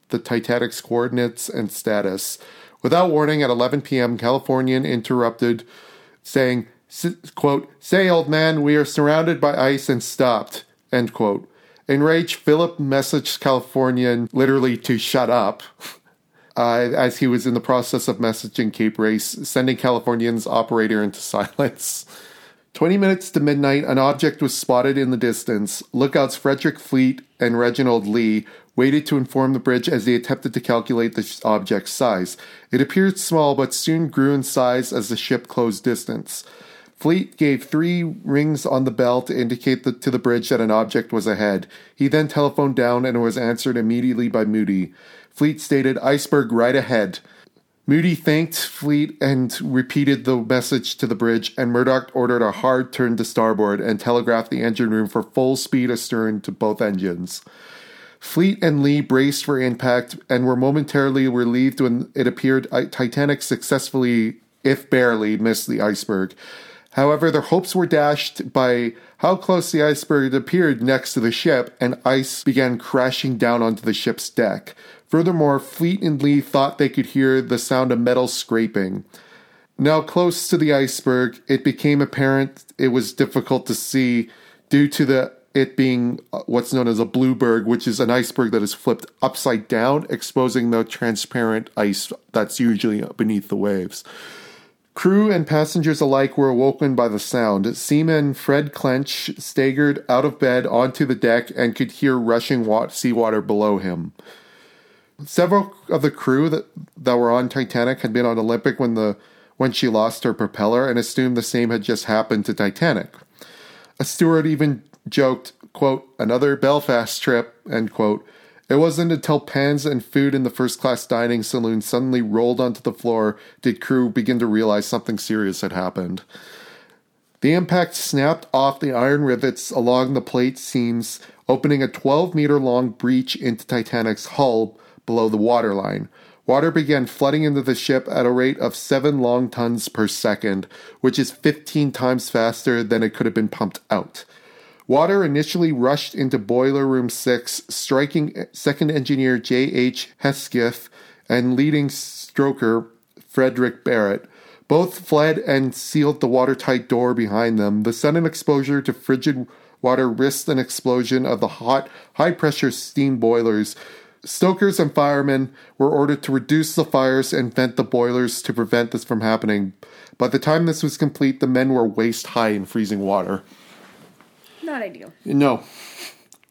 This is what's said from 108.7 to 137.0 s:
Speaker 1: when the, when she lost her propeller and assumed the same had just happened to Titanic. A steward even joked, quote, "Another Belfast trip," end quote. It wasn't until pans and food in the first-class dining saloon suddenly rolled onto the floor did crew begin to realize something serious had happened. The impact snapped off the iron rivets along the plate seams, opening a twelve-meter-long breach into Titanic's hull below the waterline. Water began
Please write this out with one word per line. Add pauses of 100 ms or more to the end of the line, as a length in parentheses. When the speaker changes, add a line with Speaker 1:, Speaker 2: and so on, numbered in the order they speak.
Speaker 1:
when
the, (400)
when
she
lost
her
propeller
and
assumed
the
same
had
just
happened
to
Titanic. (880)
A
steward
even (260)
joked, (200)
quote, (120)
"Another
Belfast
trip," (140)
end
quote. (440)
It
wasn't
until
pans
and
food
in
the
first-class
dining
saloon
suddenly
rolled
onto
the
floor (220)
did
crew
begin
to
realize
something
serious
had
happened. (1200)
The
impact
snapped
off
the
iron
rivets
along
the
plate
seams, (260)
opening
a
twelve-meter-long
breach
into
Titanic's
hull (280)
below
the
waterline. (360)
Water
began